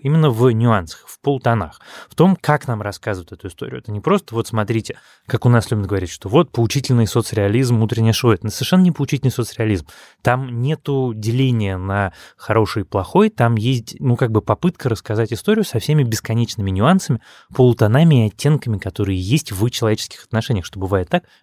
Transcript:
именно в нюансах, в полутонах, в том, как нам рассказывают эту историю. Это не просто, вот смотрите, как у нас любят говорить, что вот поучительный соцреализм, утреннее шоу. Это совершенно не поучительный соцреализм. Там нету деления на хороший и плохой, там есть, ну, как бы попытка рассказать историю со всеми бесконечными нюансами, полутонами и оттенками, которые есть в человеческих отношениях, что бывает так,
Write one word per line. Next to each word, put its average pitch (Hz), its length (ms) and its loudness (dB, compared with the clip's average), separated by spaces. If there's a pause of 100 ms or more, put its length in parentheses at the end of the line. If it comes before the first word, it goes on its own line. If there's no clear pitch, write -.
именно 151 280 2
в 120 220 4
нюансах, 110 560 0
в - 140 -20
полутонах, 117 600 -2 (280)
в - 60 -20
том, 180 240 4
как - 280 -2
нам 113 140 -4
рассказывают 98 500 -8
эту 101 160 -14
историю. - 320 -12
Это 117 120 -14
не 104 80 -6
просто, 165 360 -2
вот 113 120 -2
смотрите, 110 480 -4 (320)
как - 180 -2
у 127 40 6
нас 117 220 4
любят 104 160 0
говорить, 92 240 -4
что - 180 -12
вот 131 220 2
поучительный 120 560 2
соцреализм, 113 720 0
утреннее 113 320 2
шоу. 117 180 2
Это 107 180 -2
совершенно 185 340 2
не 180 80 4
поучительный 135 400 -2
соцреализм. 107 540 -2 (360)
Там 123 400 -2
нету 135 540 -2
деления 110 640 0
на 98 360 -2 (240)
хороший 110 460 0
и - 20 -10
плохой, 180 440 0
там 117 260 0
есть, 117 440 -2
ну, 127 160 0
как 117 160 0
бы 107 100 2
попытка - 480 -2
рассказать 110 440 -4
историю 214 320 0
со - 140 -4
всеми 151 240 0
бесконечными 113 680 -2
нюансами, 117 480 2 (340)
полутонами 123 720 4
и 107 40 2
оттенками, 123 500 -2
которые 95 420 -4
есть 107 320 -2
в 107 180 -2
человеческих - 560 -4
отношениях, 110 400 -4
что - 140 -14
бывает 95 300 -2
так, 175 140 -2 (200)